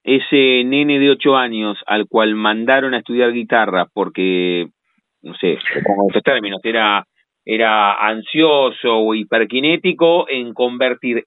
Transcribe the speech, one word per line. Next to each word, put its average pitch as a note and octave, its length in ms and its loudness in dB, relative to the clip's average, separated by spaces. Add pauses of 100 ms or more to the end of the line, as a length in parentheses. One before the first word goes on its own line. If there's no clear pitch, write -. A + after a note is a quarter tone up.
ese C3 600 2
nene C#3+ 340 0
de C#3 120 4
ocho C3+ 260 2
años A2 500 -4
al G#2 220 -2
cual G#2+ 260 0
mandaron A#2 600 0
a A#2+ 40 -4
estudiar A#2+ 340 0
guitarra G#2+ 600 0
porque, F2+ 760 -2 (560)
no - 120 -16
sé, - 240 -2 (280)
pongo G2+ 220 2
estos G#2 160 -2
términos, G#2 400 -2
era, G#2+ 400 0 (400)
era G#2+ 500 2 (100)
ansioso B2 920 0
o A2 160 0
hiperkinético, D3+ 1160 0
en B2 240 -6
convertir B2 760 -2